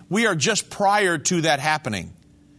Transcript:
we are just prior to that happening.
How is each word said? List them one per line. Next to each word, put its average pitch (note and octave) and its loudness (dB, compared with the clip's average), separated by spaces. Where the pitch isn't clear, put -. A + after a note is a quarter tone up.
we A3+ 0
are G3 2
just F3 -2
prior G3 2
to E3+ -2
that D3+ 2
happening. B2+ -4